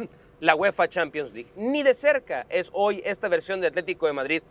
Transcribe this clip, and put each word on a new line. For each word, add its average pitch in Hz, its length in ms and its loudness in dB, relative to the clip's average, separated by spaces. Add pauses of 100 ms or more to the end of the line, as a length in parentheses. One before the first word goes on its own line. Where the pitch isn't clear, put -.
<clears throat> - 320 -20
la 160 140 4
uefa 180 340 2
Champions 147 440 -4
League. 113 240 -14
Ni 262 260 -2
de 262 120 6
cerca 254 540 0
es 180 240 -2
hoy 202 320 0
esta 202 240 -4
versión 180 320 -2
de 180 60 0
Atlético 165 400 -2
de 151 80 0
Madrid 139 360 -2